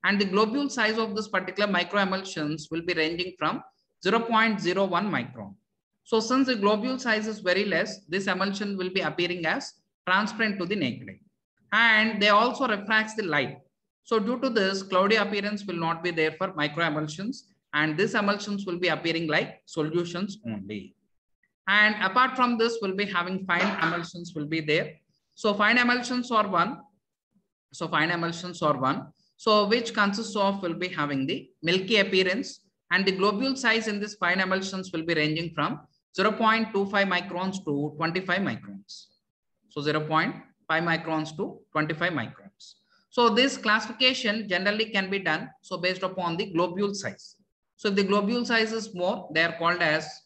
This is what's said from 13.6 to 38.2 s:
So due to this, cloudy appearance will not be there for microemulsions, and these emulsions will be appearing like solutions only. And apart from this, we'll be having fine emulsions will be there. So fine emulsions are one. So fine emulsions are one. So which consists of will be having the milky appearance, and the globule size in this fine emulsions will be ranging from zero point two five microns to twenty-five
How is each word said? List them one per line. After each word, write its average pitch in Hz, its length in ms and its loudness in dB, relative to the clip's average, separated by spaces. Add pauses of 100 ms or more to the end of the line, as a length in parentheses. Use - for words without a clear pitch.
So 220 160 2
due 240 180 -2
to 262 120 0
this, 196 340 0
cloudy 190 320 4
appearance 202 500 -2
will 170 140 -6
not 165 240 -2
be 175 80 0
there 156 260 2
for 190 140 -2
microemulsions, 156 840 -2 (340)
and 151 240 0
these 208 200 0
emulsions 202 500 -2
will 175 140 -6
be 180 80 0
appearing 165 400 0
like 160 360 -2
solutions 170 800 -4
only. 104 520 -10 (720)
And 208 340 6
apart 247 320 4
from 240 240 2
this, 226 240 2
we'll 190 140 -2
be 202 80 0
having 185 420 -4
fine 185 340 0
emulsions 170 540 -4
will 151 120 -6
be 160 140 -2
there. 151 340 0 (420)
So 208 180 0
fine 214 240 4
emulsions 247 540 0
are 214 160 2
one. 190 300 0 (960)
So 165 140 -8
fine 165 240 2
emulsions 170 500 -4
are 147 160 2
one. 131 360 -2 (240)
So 208 320 4
which 233 260 0
consists 202 400 0
of 196 280 0
will 170 120 -2
be 180 140 -4
having 143 400 -2
the 208 200 -6 (140)
milky 190 360 2
appearance, 190 640 2 (280)
and 190 160 2
the 190 60 4
globule 208 420 2
size 226 320 0
in 208 140 -4
this 202 140 -8
fine 180 260 0
emulsions 190 520 -2
will 160 120 -4
be 170 100 0
ranging 156 400 0
from 165 240 -2 (380)
zero 208 160 2
point 220 420 2
two 196 120 2
five 196 200 2
microns 185 600 -2
to 143 320 -2
twenty-five 180 420 0